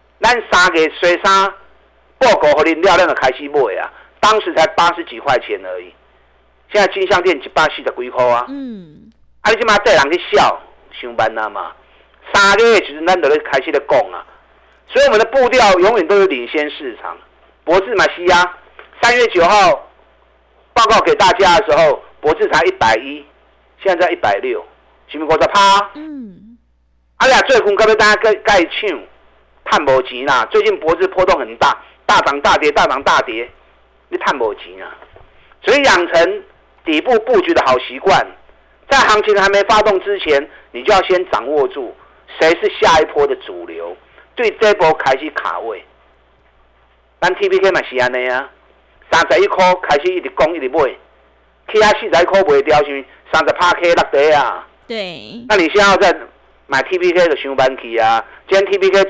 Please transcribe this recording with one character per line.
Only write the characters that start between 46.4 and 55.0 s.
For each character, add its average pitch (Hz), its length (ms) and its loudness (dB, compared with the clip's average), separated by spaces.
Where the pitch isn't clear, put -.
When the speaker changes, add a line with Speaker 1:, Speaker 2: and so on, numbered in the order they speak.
Speaker 1:
咱 180 140 -2
T 196 160 -4
P 190 80 0
K 190 120 2
嘛 156 120 -2
是 127 160 -14
安 123 120 -2
尼 127 180 -6
啊， 127 220 -6
三 165 200 0
十 170 120 4
一 202 40 4
块 185 360 2
开 - 200 0
始 185 80 -2
一 180 120 -4
直 135 160 -12
讲 165 160 0
一 165 40 -8
直 131 120 -6
买， 139 260 0
起 214 120 2
啊 214 60 4
四 - 0 -
十 170 220 0
一 - 20 2
块 190 180 2
卖 143 200 2
掉 147 200 2
是 139 220 -8
三 160 160 0
十 151 80 2
趴 175 180 0
K 170 200 0
落 170 120 2
地 151 280 2
啊。 117 340 -2
Speaker 2:
对。 185 580 -12